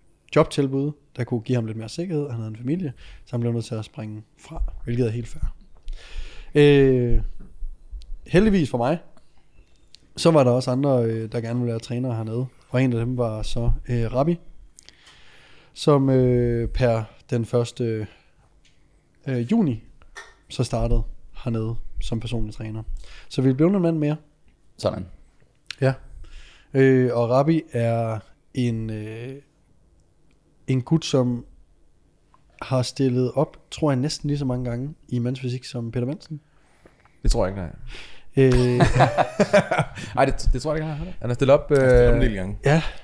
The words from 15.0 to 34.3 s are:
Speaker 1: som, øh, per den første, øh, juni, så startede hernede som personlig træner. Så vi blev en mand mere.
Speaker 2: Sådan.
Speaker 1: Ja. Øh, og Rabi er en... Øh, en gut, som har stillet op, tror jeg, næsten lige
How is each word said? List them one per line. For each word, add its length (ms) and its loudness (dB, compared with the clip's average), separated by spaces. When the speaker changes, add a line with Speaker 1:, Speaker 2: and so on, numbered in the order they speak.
Speaker 1:
som, 360 4
øh, 580 2
per 340 2
den 140 0
første, 600 -2
øh, 260 -4
juni, 300 0
så 160 -4
startede 380 2
hernede 300 -4
som 200 -2
personlig 340 -4
træner. 280 -10
Så 140 -2
vi 100 4
blev 140 2
en 160 2
mand 160 0
mere. 180 0
Speaker 2:
Sådan. 280 -4
Speaker 1:
Ja. 120 2
Øh, 420 6
og 140 0
Rabi 320 2
er 460 -2
en... 360 -2
Øh, 440 -10
en 160 0
gut, 220 0
som 400 0
har 200 -2
stillet 500 0
op, 240 -2
tror 200 -2
jeg, 100 0
næsten 280 -4
lige 100 -2